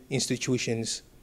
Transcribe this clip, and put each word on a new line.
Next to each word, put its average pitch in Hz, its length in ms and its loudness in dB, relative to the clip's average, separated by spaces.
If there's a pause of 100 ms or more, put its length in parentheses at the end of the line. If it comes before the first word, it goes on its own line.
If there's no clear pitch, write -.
institutions. 120 920 0 (200)